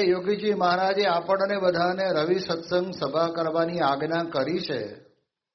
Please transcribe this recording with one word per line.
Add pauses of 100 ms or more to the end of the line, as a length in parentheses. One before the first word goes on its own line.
યોગીજી
મહારાજે
આપણને
બધાને (120)
રવિ
સત્સંગ
સભા
કરવાની
આજ્ઞા
કરી
છે. (720)